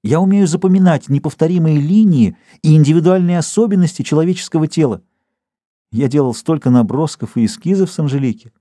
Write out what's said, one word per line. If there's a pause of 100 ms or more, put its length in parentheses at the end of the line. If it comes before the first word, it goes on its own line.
Я
умею
запоминать
неповторимые
линии (260)
и
индивидуальные
особенности
человеческого
тела. (880)
Я
делал
столько
набросков
и
эскизов
с
Анжелики